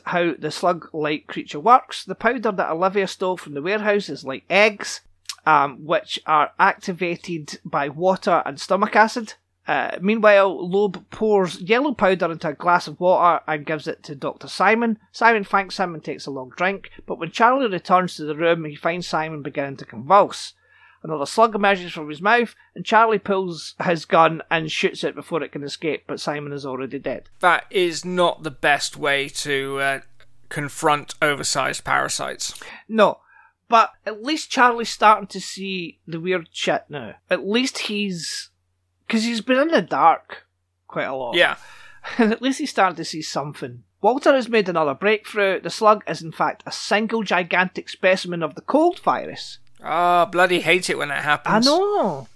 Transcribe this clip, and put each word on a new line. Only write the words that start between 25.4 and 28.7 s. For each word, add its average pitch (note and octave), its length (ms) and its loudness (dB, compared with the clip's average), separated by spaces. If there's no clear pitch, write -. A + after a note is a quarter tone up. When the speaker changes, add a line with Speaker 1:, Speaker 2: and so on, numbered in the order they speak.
Speaker 1:
it - 80 -10
can C#3+ 120 -10
escape, C#3+ 440 -6
but G#2+ 120 -8
Simon D3 340 -6
is C#3+ 120 -10
already C3 320 -8
dead. C3 320 -8
Speaker 2:
That F3 280 4
is E3+ 340 0
not F3+ 380 0
the D#3 100 -8
best C#3+ 460 0